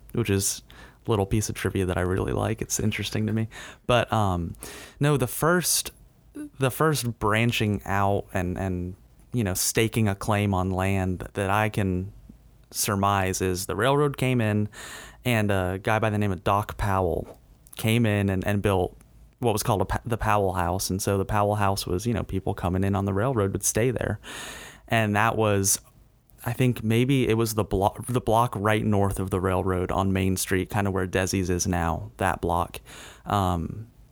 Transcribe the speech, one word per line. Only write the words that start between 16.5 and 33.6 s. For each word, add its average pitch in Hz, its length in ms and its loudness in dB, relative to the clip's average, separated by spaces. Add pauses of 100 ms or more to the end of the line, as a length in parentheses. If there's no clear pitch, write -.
Powell 95 600 0 (380)
came 113 300 2
in 104 240 2
and, 95 180 0
and 101 140 0
built 92 360 0 (420)
what 120 120 2
was 107 100 0
called 101 200 2
a 95 40 0
pa-, - 200 -4
the 113 120 -4
Powell 104 360 2
House. 90 360 0
And 95 120 -2
so 101 160 0
the 95 80 0
Powell 104 300 0
House 98 300 0
was, 92 220 -2
you 120 60 0
know, 87 100 -2
people 98 300 -4
coming 95 320 0
in 98 100 2
on 98 80 0
the 98 100 0
railroad 104 380 0
would 95 140 -4
stay 120 260 2
there. - 280 -2 (680)
And 110 300 2
that 110 180 4
was, 101 440 2 (640)
I 117 80 -2
think 123 300 0
maybe 123 440 2
it 110 80 4
was 110 180 0
the 107 100 2
blo-, 98 320 0 (140)
the 123 120 0
block 117 340 2
right 107 280 2
north 101 360 2
of 95 100 -2
the 95 100 0
railroad 92 520 0
on 95 200 0
Main 95 260 2
Street, - 320 0
kinda 101 220 0
where 95 160 0
Desi's 92 420 0
is 90 180 0
now, 85 500 -2
that 92 240 -2
block. 85 400 -2 (440)
Um, 95 640 -2 (240)